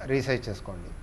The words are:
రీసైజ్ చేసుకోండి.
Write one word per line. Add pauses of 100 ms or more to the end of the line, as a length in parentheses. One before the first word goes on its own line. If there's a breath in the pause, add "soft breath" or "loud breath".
(120)
రీసైజ్
చేసుకోండి. (140)